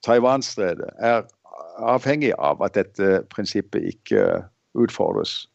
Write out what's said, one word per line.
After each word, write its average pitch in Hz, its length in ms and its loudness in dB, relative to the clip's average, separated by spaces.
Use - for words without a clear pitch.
Taiwan-stredet 117 960 0
er 117 240 0
avhengig 127 560 0
av 73 260 0
at 98 140 -2
dette 95 560 0
prinsippet - 600 -4
ikke - 500 0
utfordres - 800 -2